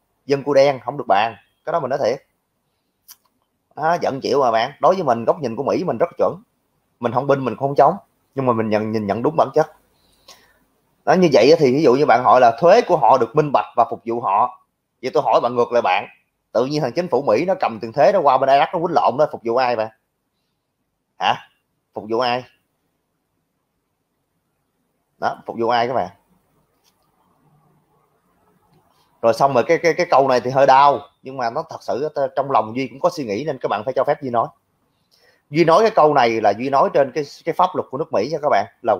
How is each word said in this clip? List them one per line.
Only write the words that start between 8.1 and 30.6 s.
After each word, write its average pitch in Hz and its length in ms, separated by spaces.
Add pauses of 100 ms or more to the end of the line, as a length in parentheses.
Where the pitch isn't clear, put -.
Nhưng 135 120
mà 123 60
mình 113 160
nhận, 107 240
nhìn 110 140
nhận 101 160
đúng 156 140
bản - 180
chất. 151 120 (1400)
Đó, 135 80
như 180 200
vậy 131 260
thì 131 160
ví 156 80
dụ 123 120
như 143 120
bạn 123 180
hỏi 120 160
là 117 200
thuế 185 200
của 180 160
họ 131 220
được 120 180
minh 151 160
bạch 107 140 (100)
và 117 140
phục 110 140
vụ 117 160
họ. 107 440 (380)
Vậy 127 120
tôi 151 80
hỏi 127 180
bạn 123 140
ngược 120 180
lại 120 100
bạn. 98 240 (460)
Tự 117 120
nhiên 147 180
thằng 123 100
chính 170 160
phủ 127 140
Mỹ 127 220
nó 185 160
cầm 113 220
tiền 113 100
thuế 160 200
nó 196 80
qua 139 180
bên 131 100
Iraq 139 240
nó 180 60
quýnh 165 160
lộn 117 220
nó 151 160
phục 107 120
vụ 117 120
ai 123 200
bạn? 110 120 (1300)
Hả? 101 160 (600)
Phục 101 160
vụ 113 80
ai? 123 260 (2750)
Đó, 113 180 (100)
phục 104 140
vụ 113 80
ai 120 200
các 131 60
bạn? 90 140 (3250)
Rồi 117 120
xong 139 200
rồi 117 120
cái, 165 120
cái, 160 160
cái 170 160
câu 135 180
này 123 120
thì 123 100
hơi 139 160